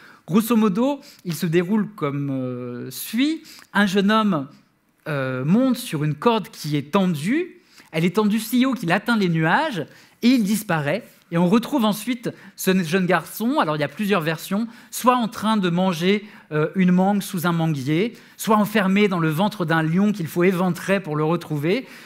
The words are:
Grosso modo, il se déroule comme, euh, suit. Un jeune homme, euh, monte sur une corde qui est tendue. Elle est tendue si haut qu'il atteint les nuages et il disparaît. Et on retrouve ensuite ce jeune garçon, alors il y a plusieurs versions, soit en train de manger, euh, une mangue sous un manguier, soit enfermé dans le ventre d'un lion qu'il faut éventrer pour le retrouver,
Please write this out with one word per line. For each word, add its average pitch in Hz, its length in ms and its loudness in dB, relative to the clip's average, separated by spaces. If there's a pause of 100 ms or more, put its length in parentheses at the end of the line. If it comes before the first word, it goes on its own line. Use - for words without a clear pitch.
(260)
Grosso 226 300 0
modo, 226 460 0 (240)
il 170 100 -6
se 185 100 -4
déroule 180 500 0
comme, 143 360 -4
euh, 123 580 -8
suit. 285 540 -4 (300)
Un 202 120 4
jeune 196 240 2
homme, 202 380 2 (600)
euh, 131 360 -4
monte 233 320 2
sur 160 280 -4
une 151 120 0
corde 226 340 0
qui 147 280 -6
est 143 140 -6
tendue. 196 680 0 (320)
Elle 165 140 0
est 185 100 -2
tendue 214 240 2
si 247 260 0
haut 269 80 0
qu'il 165 180 -4
atteint 220 260 0
les 190 120 2
nuages 170 560 0 (380)
et 233 60 6
il 254 140 4
disparaît. 180 600 -2 (280)
Et 165 60 -2
on 175 100 4
retrouve 233 360 2
ensuite 214 460 -4 (260)
ce 190 280 0
jeune 175 240 0
garçon, 214 520 0
alors 156 160 0
il 147 40 -4
y 147 40 0
a 143 40 0
plusieurs 196 340 -2
versions, 165 460 -4 (240)
soit 247 260 2
en 233 100 -2
train 214 300 -2
de 185 120 2
manger, 185 560 0 (260)
euh, 151 240 0
une 185 160 4
mangue 190 320 2
sous 175 240 -4
un 175 40 4
manguier, 160 600 0 (240)
soit 214 200 2
enfermé 208 500 2
dans 185 120 -2
le 160 100 2
ventre 180 360 -2
d'un 165 160 2
lion 185 320 2
qu'il 175 140 -6
faut 175 160 0
éventrer 185 560 0
pour 156 160 -6
le 151 80 0
retrouver, 165 640 -2 (180)